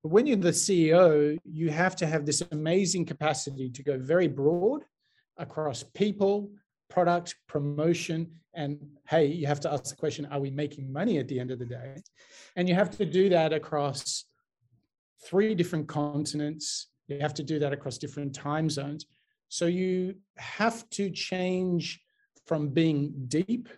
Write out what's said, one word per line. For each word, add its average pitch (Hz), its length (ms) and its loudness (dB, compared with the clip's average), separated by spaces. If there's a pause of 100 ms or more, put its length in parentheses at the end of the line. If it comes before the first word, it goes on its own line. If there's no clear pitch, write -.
But 156 80 -2
when 240 140 6
you're 254 100 4
the 175 160 4
C 165 380 4
E 160 40 8
O, 151 500 6
you 160 260 -2
have 180 260 0
to 160 100 -2
have 151 180 0
this 147 160 0 (120)
amazing 170 520 0
capacity 139 680 -4
to 123 120 -16
go 139 160 -2
very 156 300 2
broad 175 560 2 (520)
across 156 460 -6
people, 202 720 0 (360)
product, 175 460 2 (140)
promotion, 160 800 -2 (240)
and 147 240 -6 (300)
hey, 160 180 6
you 160 220 -2
have 143 120 0
to 151 120 -2
ask - 160 -4
the - 80 -12
question, 143 300 -6
are 143 120 -6
we 139 120 -4
making 143 420 -6
money 175 260 0
at 127 80 -2
the 127 140 -4
end 127 100 -6
of 127 80 -6
the 120 60 -8
day? 123 320 -12 (580)
And 180 140 0
you 180 80 4
have 180 220 2
to 208 60 2
do 185 260 4
that 160 220 4
across 143 760 -4 (1000)
three 208 320 2
different 165 320 -2
continents. 147 1040 -4 (180)
You 143 100 -8
have 147 160 -2
to 151 80 -8
do 156 160 -2
that 143 140 0
across 135 260 -8
different 139 360 -8
time 156 360 -2
zones. 147 360 -8 (420)
So - 180 -2
you 185 500 0 (200)
have - 540 -2
to 196 200 -2
change 185 880 -2 (440)
from 151 240 -2
being 151 440 2 (160)
deep 208 500 -2